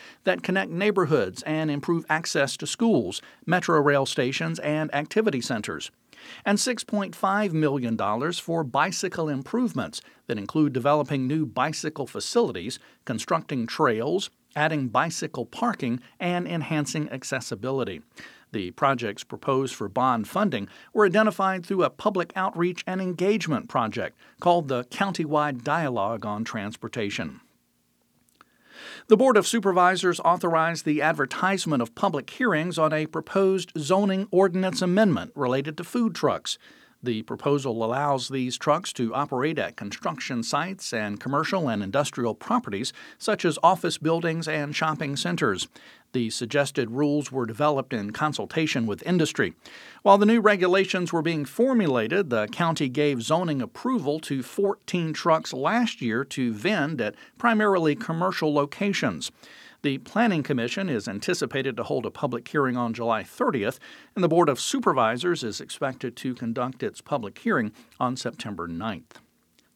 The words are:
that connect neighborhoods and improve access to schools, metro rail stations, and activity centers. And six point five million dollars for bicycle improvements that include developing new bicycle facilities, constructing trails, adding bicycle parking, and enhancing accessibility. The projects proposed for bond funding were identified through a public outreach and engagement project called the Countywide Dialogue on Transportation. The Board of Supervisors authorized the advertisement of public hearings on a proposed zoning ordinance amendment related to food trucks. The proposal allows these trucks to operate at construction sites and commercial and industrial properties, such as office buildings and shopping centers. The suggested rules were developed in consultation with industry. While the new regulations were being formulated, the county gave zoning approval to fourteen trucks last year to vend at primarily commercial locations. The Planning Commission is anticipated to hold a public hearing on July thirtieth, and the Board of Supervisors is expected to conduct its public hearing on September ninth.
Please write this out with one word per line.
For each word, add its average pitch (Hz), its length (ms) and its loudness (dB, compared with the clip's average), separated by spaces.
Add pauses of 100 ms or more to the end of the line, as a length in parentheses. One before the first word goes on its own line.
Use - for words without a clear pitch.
(240)
that 180 180 0
connect 190 300 -2
neighborhoods 165 720 2
and 156 260 -2
improve 156 400 -2
access 151 480 0
to 156 80 -10
schools, 147 560 0 (240)
metro 170 340 2
rail 143 260 4
stations, 156 540 -2
and 151 360 -2
activity 151 460 0
centers. 104 500 -6 (540)
And 202 140 4
six 247 260 -2
point 196 300 -4
five 196 380 0
million 139 420 2
dollars 113 440 -2
for 165 240 -2
bicycle 165 640 -2
improvements 139 720 -4 (260)
that 113 120 -4
include 143 340 2
developing 139 540 2
new 156 180 0
bicycle 143 640 -4
facilities, 127 720 -2 (260)
constructing 127 600 -2
trails, 143 640 0 (240)
adding 151 320 0
bicycle 127 580 -2
parking, - 540 -2 (200)
and 175 280 -2
enhancing 151 640 -2
accessibility. 123 920 -4 (520)
The 92 180 -4
projects 117 520 0
proposed 131 500 -2
for 107 140 -6
bond 120 400 0
funding 147 400 0 (260)
were 208 120 6
identified 190 600 2
through 185 200 2
a 131 40 2
public - 460 -2
outreach 180 500 -2
and 185 140 -4
engagement 175 720 0
project 110 500 -2 (220)
called 175 260 4
the 127 160 -2
Countywide 147 800 -2
Dialogue 117 600 -2
on 104 180 -4
Transportation. 101 960 -6 (1700)
The 220 80 10
Board 254 220 8
of 190 100 4
Supervisors 185 720 2
authorized 165 640 2
the 151 180 0
advertisement 156 800 0
of 117 140 -6
public 160 340 -2
hearings 175 480 0
on 156 140 4
a 156 140 0
proposed 185 720 0
zoning 190 540 2
ordinance 185 500 2
amendment 180 520 4
related 139 440 0
to - 80 -8
food 226 280 0
trucks. 117 440 0 (460)
The 110 200 -2
proposal 127 600 -2
allows 131 440 -2
these 127 300 -4
trucks 156 360 -2
to 113 220 -2
operate 143 420 -2
at 104 180 -4
construction 123 680 -6
sites 170 500 -4
and 104 260 -4
commercial 151 480 0
and 107 140 0
industrial 113 540 -2
properties, 202 580 -2 (240)
such - 260 -2
as 160 200 2
office 170 340 4
buildings 165 500 0
and 151 280 -2
shopping 151 400 -2
centers. 135 520 -2 (460)
The 120 160 0
suggested 127 640 0
rules 143 400 0
were 127 160 -2
developed 135 460 0
in 104 180 -4
consultation 147 760 -2
with 101 160 -4
industry. 156 540 0 (480)
While 202 160 10
the 208 80 6
new 233 140 6
regulations 185 680 4
were 165 120 2
being 160 220 0
formulated, 175 840 2
the 208 180 2
county 160 420 0
gave 139 340 0
zoning 156 400 0
approval 160 560 -2
to 135 240 -4
fourteen 180 720 -2
trucks 160 400 2
last 190 500 0
year 117 220 0
to 123 280 -2
vend 151 480 0
at 104 140 -2 (240)
primarily 196 560 4
commercial 165 580 0
locations. 147 800 0 (520)
The 135 160 0
Planning 196 440 0
Commission 139 460 -2
is 113 180 -2
anticipated 131 680 -2
to 120 60 -4
hold 131 220 -2
a 101 60 -6
public 127 360 -4
hearing 131 280 0
on 120 180 -2
July 113 300 -2
thirtieth, 135 560 -2 (340)
and 185 100 0
the 170 40 6
Board 165 220 6
of 131 100 0
Supervisors 139 840 0
is 104 160 -6
expected 131 560 -6
to 127 180 -6
conduct 123 480 -4
its - 160 -6
public 117 400 -6
hearing 139 320 0 (300)
on 123 160 -2
September 101 500 -8
ninth. 95 520 -8 (560)